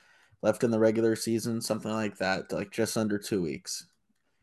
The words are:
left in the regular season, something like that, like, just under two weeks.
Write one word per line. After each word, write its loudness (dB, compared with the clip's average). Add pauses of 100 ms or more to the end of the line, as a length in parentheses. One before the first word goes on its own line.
(420)
left 2
in 2
the 2
regular 4
season, -2
something -4
like -4
that, -2
like, -4
just -2
under 0
two -2
weeks. -6 (560)